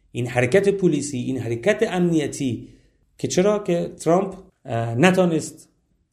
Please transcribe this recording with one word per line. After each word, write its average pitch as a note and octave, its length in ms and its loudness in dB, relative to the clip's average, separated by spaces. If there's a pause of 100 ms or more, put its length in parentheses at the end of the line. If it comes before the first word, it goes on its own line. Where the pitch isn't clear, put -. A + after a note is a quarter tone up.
(120)
این B2 140 -4
حرکت B2+ 420 2
پلیسی، D#3 500 0
این B2+ 200 -4
حرکت A#2+ 520 -2
امنیتی D3+ 800 -2 (500)
که C3 100 -4
چرا G3+ 300 2
که F3 420 -2
ترامپ، F#3 340 0 (300)
اه، A#2 300 -4
نتانست F3 720 2 (440)